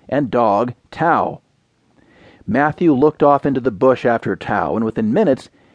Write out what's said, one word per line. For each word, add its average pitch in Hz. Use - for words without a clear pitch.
and 135
dog, 120
Tao. 123
Matthew 147
looked 143
off 143
into 131
the 127
bush 120
after 117
Tao, 90
and 113
within 110
minutes, 165